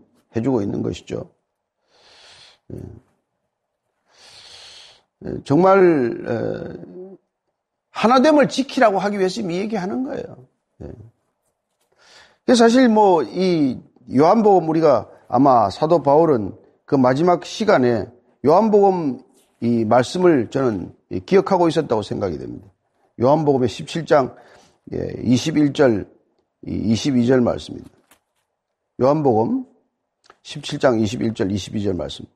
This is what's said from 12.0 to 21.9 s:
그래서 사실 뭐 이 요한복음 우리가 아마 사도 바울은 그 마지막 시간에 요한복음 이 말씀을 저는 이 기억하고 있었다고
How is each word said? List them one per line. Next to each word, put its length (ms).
그래서 180
사실 260
뭐 340
이 560
요한복음 540
우리가 420
아마 400
사도 320
바울은 520
그 120
마지막 500
시간에 600
요한복음 760
이 240
말씀을 640
저는 440
이 120
기억하고 480
있었다고 320